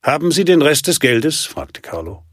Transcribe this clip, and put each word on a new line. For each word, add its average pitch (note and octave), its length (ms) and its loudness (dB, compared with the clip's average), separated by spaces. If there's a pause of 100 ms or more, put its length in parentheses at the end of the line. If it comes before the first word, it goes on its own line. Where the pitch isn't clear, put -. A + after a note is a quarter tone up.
"Haben D#3 220 0
Sie F#3+ 120 0
den F3 200 4
Rest D3 240 2
des E3+ 120 0
Geldes?", B2 460 0
fragte - 360 -12
Carlo. E2+ 520 -12